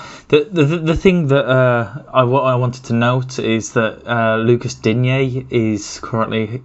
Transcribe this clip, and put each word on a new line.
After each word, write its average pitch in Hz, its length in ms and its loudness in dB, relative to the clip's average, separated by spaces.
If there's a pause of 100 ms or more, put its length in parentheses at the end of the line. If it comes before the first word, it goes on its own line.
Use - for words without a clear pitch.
(280)
the, 147 220 2
the, 175 140 2
the, 156 140 0
the 160 180 0
thing 175 340 2
that, 139 160 4
uh, 123 580 0 (100)
I, 131 100 4
wa-, 127 200 2
I 127 120 2
wanted 123 300 -4
to 120 80 -4
note 123 460 0
is 113 340 -2
that, 110 340 -2
uh, 113 300 0
Lucas 120 380 0
Digne 127 720 0
is 110 520 -2
currently, 110 640 -4